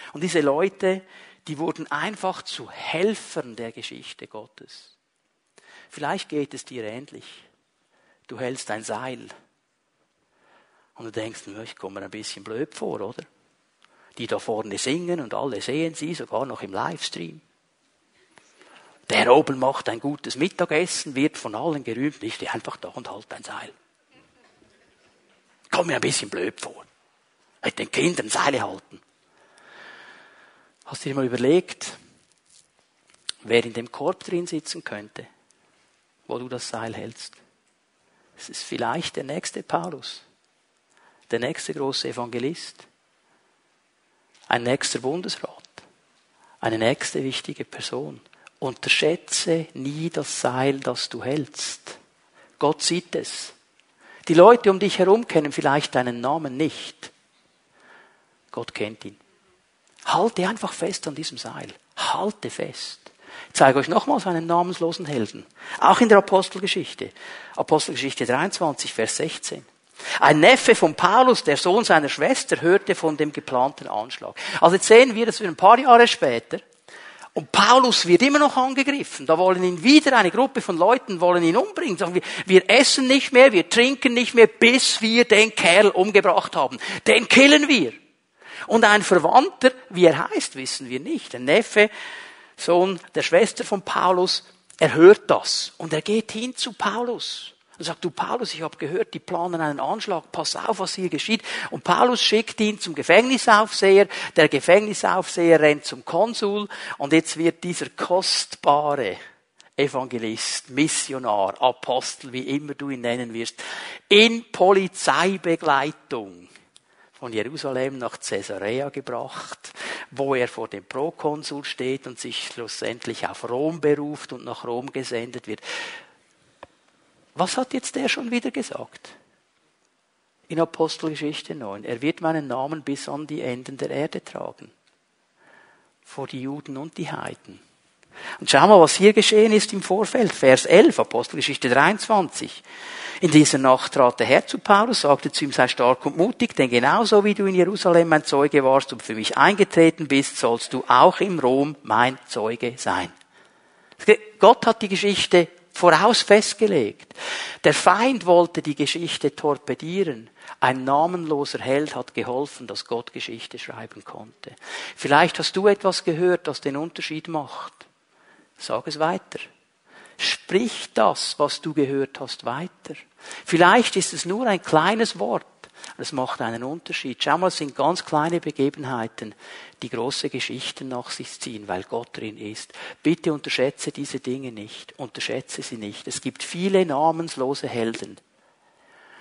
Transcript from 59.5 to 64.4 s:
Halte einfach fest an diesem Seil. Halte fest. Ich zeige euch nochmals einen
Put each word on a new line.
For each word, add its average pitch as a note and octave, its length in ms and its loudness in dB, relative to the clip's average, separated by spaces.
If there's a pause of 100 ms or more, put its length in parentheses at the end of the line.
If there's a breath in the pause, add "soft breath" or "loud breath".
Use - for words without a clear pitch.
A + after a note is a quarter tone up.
Halte F#3+ 420 0
einfach G#3 260 -6
fest F3 340 -8
an D3 60 -8
diesem C3+ 240 -12
Seil. - 300 -14 (280)
Halte - 540 -6
fest. - 640 -12 (380 loud breath)
Ich - 40 -18
zeige C3+ 260 6
euch C#3 80 0
nochmals A3+ 400 0
einen E3 200 -2